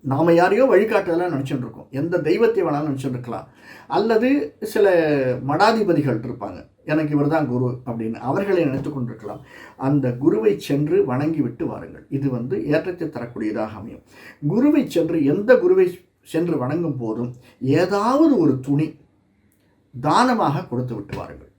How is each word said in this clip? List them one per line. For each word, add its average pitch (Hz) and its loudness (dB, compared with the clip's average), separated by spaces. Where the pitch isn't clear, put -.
நாம 156 2
யாரையோ 190 4
வழிகாட்டுதலா 185 2
நினைச்சுட்டு 131 -4
இருக்கோம். - -10
எந்த 165 -2
தெய்வத்தை 196 2
வேணாலும் 151 -2
நினைச்சுட்டு 131 -6
இருக்கலாம். 123 -10
அல்லது 226 0
சில 190 4
மடாதிபதிகள் 160 2
இருப்பாங்க, - -12
"எனக்கு 156 -2
இவர் 143 2
தான் 151 0
குரு" 123 -2
அப்படின்னு, 113 -6
அவர்களை 180 0
நினைத்து 139 -4
கொண்டிருக்கலாம். 123 -8
அந்த 131 0
குருவை 196 2
சென்று 151 0
வணங்கி 143 -2
விட்டு 123 -4
வாருங்கள். - -12
இது 139 -2
வந்து 127 -4
ஏற்றத்தை 165 -2
தரக்கூடியதாக 110 -6
அமையும். 110 -14
குருவை 262 4
சென்று, 165 0
எந்த 208 4
குருவை 180 4
சென்று 165 -2
வணங்கும் 143 -2
போதும் 117 -6
ஏதாவது 202 2
ஒரு 135 2
துணி 143 -2
தானமாக 185 2
கொடுத்து 120 -6
விட்டு 101 -10
வாருங்கள். - -14